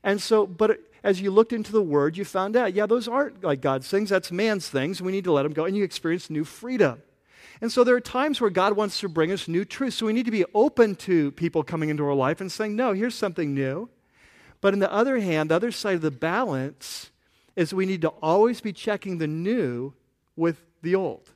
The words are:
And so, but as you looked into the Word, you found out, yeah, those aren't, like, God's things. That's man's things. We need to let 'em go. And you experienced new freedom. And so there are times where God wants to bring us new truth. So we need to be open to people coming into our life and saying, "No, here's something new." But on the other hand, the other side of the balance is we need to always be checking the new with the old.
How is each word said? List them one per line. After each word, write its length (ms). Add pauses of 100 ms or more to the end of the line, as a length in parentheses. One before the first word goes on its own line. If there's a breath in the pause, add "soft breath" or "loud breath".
And 180
so, 240
but 340 (240 soft breath)
as 160
you 120
looked 200
into 200
the 100
Word, 340
you 100
found 300
out, 200
yeah, 100
those 220
aren't, 360
like, 180
God's 280
things. 220
That's 200
man's 380
things. 320
We 100
need 120
to 80
let 140
'em 80
go. 120
And 100
you 80
experienced 460
new 140
freedom. 580 (580 loud breath)
And 120
so 120
there 120
are 40
times 400
where 120
God 220
wants 260
to 100
bring 220
us 160
new 180
truth. 300
So 100
we 80
need 120
to 60
be 220
open 440
to 340
people 320
coming 260
into 160
our 80
life 260
and 120
saying, 240
"No, 180
here's 220
something 400
new." 340 (720 soft breath)
But 120
on 60
the 140
other 240
hand, 320
the 60
other 160
side 240
of 60
the 100
balance 1000 (460)
is 180
we 140
need 160
to 60 (120)
always 400
be 120
checking 440
the 80
new 680 (420)
with 260 (220)
the 100
old. 420